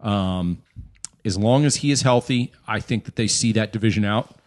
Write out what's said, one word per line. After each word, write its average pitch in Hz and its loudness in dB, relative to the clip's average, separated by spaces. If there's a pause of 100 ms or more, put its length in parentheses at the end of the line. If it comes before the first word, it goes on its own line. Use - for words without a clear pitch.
Um, 92 -2 (640)
as 95 -4
long 123 2
as 139 2
he 143 -2
is 135 0
healthy, 123 2 (140)
I 110 -4
think 110 -4
that - -18
they 113 0
see 113 0
that 107 0
division 104 0
out 104 -2 (160)